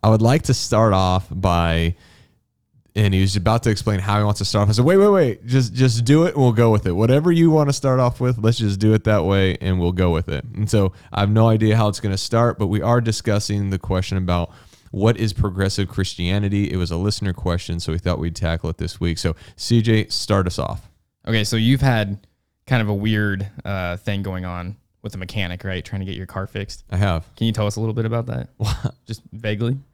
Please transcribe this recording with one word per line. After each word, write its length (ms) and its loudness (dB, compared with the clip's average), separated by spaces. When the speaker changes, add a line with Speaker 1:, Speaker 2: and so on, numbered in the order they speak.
Speaker 1:
"I 80 2
would 140 4
like 200 2
to 120 0
start 380 2
off 360 0
by," 640 0
and 180 2
he 80 4
was 140 2
about 280 0
to 60 2
explain 300 0
how 180 -2
he 60 0
wants 160 0
to 60 -4
start 180 0
off. 60 4
I 20 2
said, 140 2
"Wait, 120 4
wait, 120 6
wait. 360 2
Just, 300 0
just 300 2
do 180 6
it, 100 2
and 80 0
we'll 120 4
go 180 6
with 160 2
it. 60 0
Whatever 380 2
you 200 6
want 180 4
to 40 2
start 260 0
off 200 0
with, 200 0
let's 180 2
just 220 -2
do 160 4
it 80 0
that 220 2
way, 360 2
and 180 0
we'll 120 0
go 180 2
with 180 0
it." 160 -6
And 120 -2
so 240 2
I 60 -4
have 100 2
no 200 4
idea 280 4
how 100 2
it's 120 -2
gonna 180 -4
start, 400 0
but 80 -2
we 160 -2
are 180 2
discussing 680 -2
the 80 -2
question 400 -2
about 320 -2
what 280 2
is 160 -2
progressive 540 -2
Christianity. 840 -2
It 60 -4
was 120 -2
a 80 -4
listener 360 -2
question, 460 -4
so 120 -6
we 80 -2
thought 180 -2
we'd 180 -6
tackle 360 -4
it 80 -10
this 200 -8
week. 200 -2
So, 160 -2
C 280 2
J, 240 2
start 400 0
us 100 -6
off. 320 -6
Speaker 2:
Okay, 160 0
so 120 -2
you've 260 2
had 460 0
kind 160 0
of 40 -2
a 60 -2
weird, 540 -2
uh, 320 -6
thing 240 -6
going 240 -8
on 300 -10
with 140 -12
a 20 -10
mechanic, 460 -6
right? 200 -6
Trying 180 -8
to 40 -6
get 100 -10
your 120 -10
car 180 -8
fixed. 460 -12
Speaker 1:
I 60 -4
have. 280 0
Speaker 2:
Can 120 -2
you 40 0
tell 140 -2
us 120 -4
a 20 -8
little 160 -4
bit 100 -4
about 220 -4
that? 260 -8
Speaker 1:
<laughs> 40 -20
What? 360 -4
Speaker 2:
Just 160 -12
vaguely. 460 -4